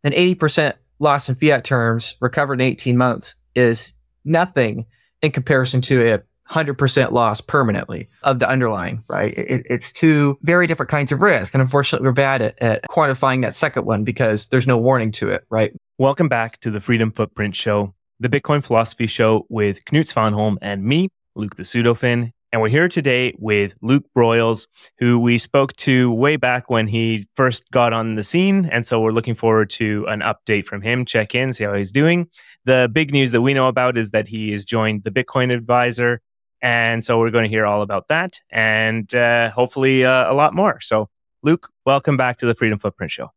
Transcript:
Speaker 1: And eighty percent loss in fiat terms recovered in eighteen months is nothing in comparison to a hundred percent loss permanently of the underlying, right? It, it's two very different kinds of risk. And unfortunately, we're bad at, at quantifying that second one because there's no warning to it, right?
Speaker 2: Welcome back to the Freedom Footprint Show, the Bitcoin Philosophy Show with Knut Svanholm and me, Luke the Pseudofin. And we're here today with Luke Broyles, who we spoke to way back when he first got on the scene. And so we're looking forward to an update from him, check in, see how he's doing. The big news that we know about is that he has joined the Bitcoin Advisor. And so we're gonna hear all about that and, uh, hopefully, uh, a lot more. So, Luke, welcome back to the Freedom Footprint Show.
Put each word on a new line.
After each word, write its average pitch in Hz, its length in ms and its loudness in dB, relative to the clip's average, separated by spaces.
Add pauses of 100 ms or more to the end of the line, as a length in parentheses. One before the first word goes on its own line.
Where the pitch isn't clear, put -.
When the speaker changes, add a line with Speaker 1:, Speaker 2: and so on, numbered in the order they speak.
Speaker 1:
And 143 100 0
eighty 180 220 2
percent 151 400 0 (240)
loss 143 280 0
in 131 60 -2
fiat 135 300 2
terms 117 560 0
recovered 131 340 0
in 123 60 -2
eighteen 127 360 0
months 123 400 0 (200)
is 117 360 2 (320)
nothing 135 600 0 (340)
in 151 120 0
comparison 131 500 0
to 117 320 4
a 101 80 -2 (220)
hundred 147 300 -2
percent 131 380 2
loss 117 280 0
permanently 107 680 -2 (160)
of 135 160 0
the 123 100 0
underlying, 110 600 -2
right? 107 280 -4
It, 127 320 -4
it's 120 240 -6
two 147 500 2
very 170 260 2
different - 220 -4
kinds 143 200 -2
of 139 100 -2
risk. 151 340 2
And 135 80 4
unfortunately, 135 440 0
we're 131 60 2
bad 135 280 2
at, - 220 -4
at 113 220 0
quantifying 131 580 0
that 113 120 -4
second 143 300 -2
one 107 200 0
because 110 440 -2
there's 131 180 2
no 127 120 2
warning 117 340 2
to 107 160 -4
it, - 220 -4
right? 110 220 0 (260)
Speaker 2:
Welcome 139 300 2
back 113 320 -4
to 117 100 -6
the 104 80 -4
Freedom 113 320 0
Footprint 104 460 -4
Show, 104 380 -2 (260)
the 120 80 -2
Bitcoin 143 360 0
Philosophy 113 440 0
Show 110 400 2
with 104 380 -2
Knut 151 180 0
Svanholm 107 580 0
and 98 220 -8
me, 160 240 0 (260)
Luke 104 220 -10
the 95 80 -14
Pseudofin. 120 680 0 (220)
And 113 100 0
we're 107 60 0
here 151 200 2
today 127 500 -2
with 101 440 -2
Luke 131 220 0 (120)
Broyles, 113 520 2 (300)
who 120 200 4
we 120 180 4
spoke 135 420 0
to 127 340 2
way 139 240 2
back 123 340 -2
when 110 160 2
he 113 480 -2
first 127 380 -2
got 120 200 2
on 113 220 -4
the 107 80 -6
scene. 190 440 0
And 117 200 -2
so 117 140 0
we're 110 100 2
looking 113 240 -2
forward 110 360 2
to 107 380 -4
an 107 120 -4
update 104 440 -4
from 101 160 -12
him, 120 240 -2
check 110 300 -4
in, 131 180 -2
see 110 120 -6
how 101 100 -4
he's 98 160 -4
doing. 165 380 2 (360)
The 127 260 4
big 143 220 0
news 135 200 2
that 120 100 2
we 135 100 2
know 131 140 2
about 127 320 0
is 107 140 -4
that 107 160 -2
he 107 240 -6
has 101 120 -6
joined 110 380 -2
the 107 80 -6
Bitcoin 127 420 -2
Advisor. 120 680 0 (400)
And 117 420 0
so 117 140 0
we're 113 120 2
gonna 113 180 0
hear 110 180 0
all 104 160 0
about 101 260 -6
that 170 320 -4 (100)
and, 110 640 -2
uh, 120 360 2
hopefully, 131 560 0
uh, 127 260 2
a - 20 2
lot 147 200 2
more. 190 260 0
So, 110 300 -2 (320)
Luke, 160 260 0 (160)
welcome 139 320 2
back 127 220 0
to 123 80 -2
the 117 80 2
Freedom 107 240 -2
Footprint 95 340 -8
Show. - 240 -12